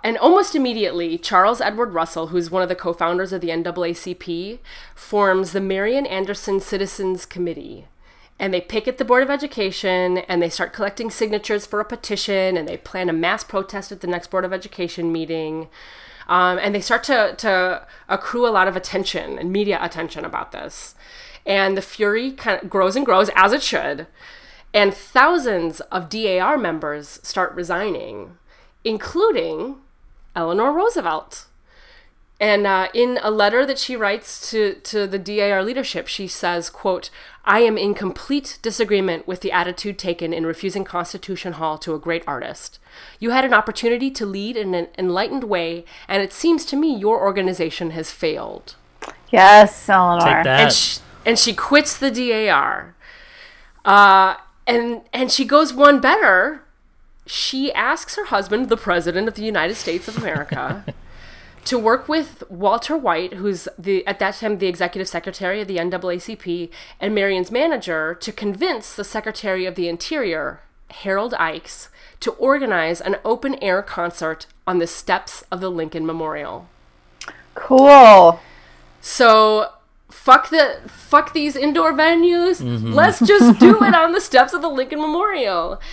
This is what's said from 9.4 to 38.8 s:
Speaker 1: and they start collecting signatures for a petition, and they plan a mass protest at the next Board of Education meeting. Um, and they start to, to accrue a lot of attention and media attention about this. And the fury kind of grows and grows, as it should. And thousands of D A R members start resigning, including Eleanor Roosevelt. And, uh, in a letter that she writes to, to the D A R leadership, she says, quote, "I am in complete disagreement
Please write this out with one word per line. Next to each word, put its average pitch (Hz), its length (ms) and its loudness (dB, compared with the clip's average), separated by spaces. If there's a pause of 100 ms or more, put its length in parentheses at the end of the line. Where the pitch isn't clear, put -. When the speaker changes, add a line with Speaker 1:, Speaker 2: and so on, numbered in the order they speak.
Speaker 1:
and 180 240 -4
they 170 80 -2
start - 240 -8
collecting 214 360 -6
signatures 208 540 -4
for 208 160 -6
a 214 60 -4
petition, 196 720 -4
and 160 100 -8
they 160 80 -10
plan 185 320 -8
a 165 60 -2
mass 180 280 -2
protest 196 480 -8
at 190 120 -18
the 185 40 -10
next 175 240 -6
Board 185 140 -2
of 185 80 -8
Education 175 580 -8
meeting. 160 580 -6 (600)
Um, 180 300 2
and 202 160 -2
they 202 80 -4
start 240 220 -2
to, 220 340 0
to 185 480 -2 (240)
accrue 240 360 -2
a 233 40 2
lot 190 180 2
of 185 80 -4
attention 175 640 -8
and 175 120 -8
media 202 300 -2
attention 170 460 -10
about - 260 -10
this. - 420 -16 (520)
And 196 320 0
the 190 40 -6
fury 220 500 -2
kind 226 300 -4
of 196 60 -12
grows 190 260 0
and 277 120 -2
grows, 240 280 2
as 196 200 6
it 294 80 -2
should. 147 440 -6 (680)
And 202 180 2
thousands 247 880 0
of 175 300 -8
D 220 180 -4
A 185 120 0
R 269 180 0
members 151 640 -8
start 180 320 -4
resigning, 143 840 -8 (480)
including 220 920 -4 (580)
Eleanor 185 380 -2
Roosevelt. 320 720 -4 (920)
And, 208 280 2
uh, 190 260 0
in 247 300 0
a 214 80 -2
letter 214 340 2
that 262 140 -4
she 254 180 -8
writes 220 540 -6
to, 214 240 -2
to 208 320 -6
the 190 120 -6
D 202 220 -6
A 202 120 0
R 190 100 0
leadership, 247 440 -6
she 190 220 -10
says, 175 400 -6
quote, - 400 -6 (380)
"I 214 140 4
am 220 180 2
in 202 160 -2
complete 208 680 -8
disagreement 196 640 -2